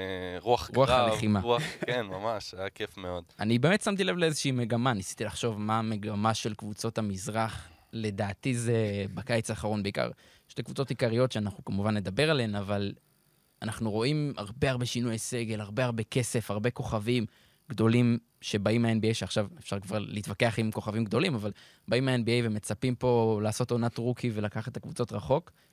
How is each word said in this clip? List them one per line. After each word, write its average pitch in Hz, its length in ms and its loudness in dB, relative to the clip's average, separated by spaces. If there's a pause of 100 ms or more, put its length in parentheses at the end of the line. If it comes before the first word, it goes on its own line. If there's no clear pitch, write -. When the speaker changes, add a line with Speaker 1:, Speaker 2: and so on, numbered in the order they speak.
(400)
Speaker 1:
רוח 113 360 2
Speaker 2:
רוח 127 140 6
Speaker 1:
קרב, 123 200 4
Speaker 2:
הלחימה. 107 300 4
Speaker 1:
רוח, 117 220 2 (240)
כן, 120 200 -2
ממש, 101 480 -6
היה 95 160 -6
כיף - 280 -8
מאוד. 90 260 -6 (160)
Speaker 2:
אני 113 200 4
באמת 170 220 4
שמתי 196 220 0
לב 185 140 0
לאיזושהי 156 340 0
מגמה, 120 420 2
ניסיתי 101 320 -6
לחשוב 107 340 -4
מה 107 200 0
המגמה 107 540 0
של 110 200 -2
קבוצות 107 440 -6
המזרח, 107 680 -2 (260)
לדעתי 107 600 -2
זה 110 580 2
בקיץ 113 360 0
האחרון 107 340 -2
בעיקר, 65 260 -2 (380)
שתי - 160 -8
קבוצות 131 260 -4
עיקריות 123 420 2
שאנחנו 104 340 -4
כמובן 104 320 2
נדבר 104 340 2
עליהן, 117 240 2
אבל 101 380 -2 (680)
אנחנו 110 280 -2
רואים 143 460 0
הרבה, 110 340 -2
הרבה 123 140 0
שינוי 117 320 0
סגל, 113 440 -4
הרבה, 107 240 -2
הרבה 117 180 0
כסף, - 480 0
הרבה 107 200 0
כוכבים 113 540 0 (440)
גדולים 117 480 4 (240)
שבאים 107 400 2
מה-N 113 160 4
B 110 140 2
A, - 20 4
שעכשיו 101 340 -2 (120)
אפשר 101 200 -6
כבר 98 200 -4
להתווכח 104 600 -2
עם 110 120 0
כוכבים 110 320 -2
גדולים, 123 320 2
אבל 104 160 -4 (360)
באים 127 180 2
מה-N 127 140 2
B 110 80 0
A 120 180 4
ומצפים 110 500 -2
פה 113 480 4
לעשות 110 280 0
עונת 117 260 0
רוקי 120 360 -2
ולקחת 107 380 -4
את - 60 -8
הקבוצות - 340 -6
רחוק. 113 400 0 (220)